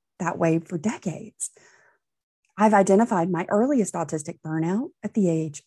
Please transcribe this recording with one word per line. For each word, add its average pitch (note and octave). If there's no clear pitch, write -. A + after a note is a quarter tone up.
that F3
way E3
for E3
decades. -
I've G#3+
identified G3
my F3
earliest A3+
autistic D#3+
burnout E3
at G#3
the F#3+
age D#3+